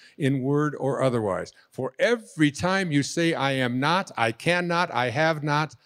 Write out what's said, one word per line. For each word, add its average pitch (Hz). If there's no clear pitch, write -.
in 139
word 143
or 131
otherwise. 107
For 127
every 208
time 180
you 143
say, 165
"I 135
am 127
not, 170
I 117
cannot, 175
I 123
have 156
not," 147